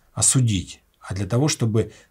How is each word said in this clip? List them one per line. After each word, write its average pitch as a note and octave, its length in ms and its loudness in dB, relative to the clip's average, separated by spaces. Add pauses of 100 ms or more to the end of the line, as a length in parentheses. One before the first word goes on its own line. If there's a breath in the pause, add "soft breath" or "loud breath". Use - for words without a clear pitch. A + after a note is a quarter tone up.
(140)
осудить, G#2+ 680 0 (180)
а - 140 -12
для G2 120 -4
того, A#2+ 220 0
чтобы A2 440 0 (200 loud breath)